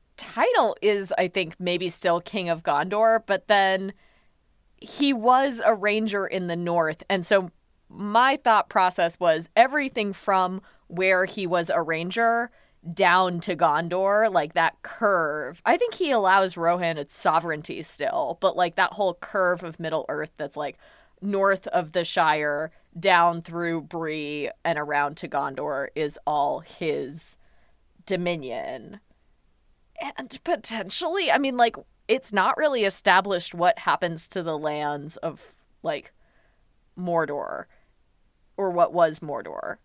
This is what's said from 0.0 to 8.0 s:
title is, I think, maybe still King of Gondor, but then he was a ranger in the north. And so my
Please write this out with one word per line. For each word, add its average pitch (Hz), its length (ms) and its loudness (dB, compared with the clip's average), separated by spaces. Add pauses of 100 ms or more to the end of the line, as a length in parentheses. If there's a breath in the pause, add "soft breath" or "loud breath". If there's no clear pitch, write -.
title 320 680 0
is, 202 340 0
I 185 120 2
think, 175 300 -4
maybe 180 300 -2
still 170 320 0
King 185 280 -6
of 165 140 -2
Gondor, 208 640 2
but 190 220 -2
then 196 440 2 (880)
he - 340 0
was 254 520 2
a 226 100 6
ranger 208 520 0
in 180 220 -4
the 170 80 -2
north. 170 520 -2
And 190 160 0
so 185 260 2 (380)
my 233 540 2